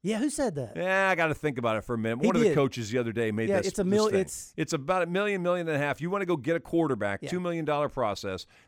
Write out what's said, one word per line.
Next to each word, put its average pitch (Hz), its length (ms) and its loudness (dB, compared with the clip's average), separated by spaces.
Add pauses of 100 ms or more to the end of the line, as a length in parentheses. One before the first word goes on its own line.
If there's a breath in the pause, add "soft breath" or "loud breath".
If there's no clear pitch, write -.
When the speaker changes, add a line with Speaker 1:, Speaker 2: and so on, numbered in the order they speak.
Speaker 1:
Yeah, 208 160 -2
who 285 100 0
said 240 260 -2
that? 131 220 -6
Speaker 2:
Yeah, 190 320 2
I 185 60 4
gotta 160 180 2
think 143 240 -2
about 117 180 2
it 104 80 0
for 123 120 -4
a - 20 -2
minute. 113 240 0
Speaker 1:
He 214 60 4
Speaker 2:
One - 100 4
of 240 40 4
the 214 80 6
Speaker 1:
did. 147 60 4
Speaker 2:
coaches 123 360 0
the 123 80 0
other 117 120 -2
day 110 200 0
made 113 180 0
Speaker 1:
Yeah, 196 80 2
Speaker 2:
this, 185 100 0
Speaker 1:
it's 190 120 -4
a 190 40 0
Speaker 2:
this 185 80 0
Speaker 1:
mil-, 214 180 4
Speaker 2:
thing. 196 120 2
Speaker 1:
it's - 340 -8
Speaker 2:
It's 160 160 -2
about 170 300 0
a 170 60 2
million, 196 360 0
million 175 240 0
and 156 80 0
a 139 40 0
half. 143 200 -2
You 165 100 -4
wanna 196 160 -2
go 175 120 0
get 143 180 -2
a 165 60 -2
quarterback, 123 640 0
Speaker 1:
Yeah. 135 60 -8
Speaker 2:
two 180 120 -2
million 170 240 -4
dollar 147 240 0
process. 101 560 -4 (220 soft breath)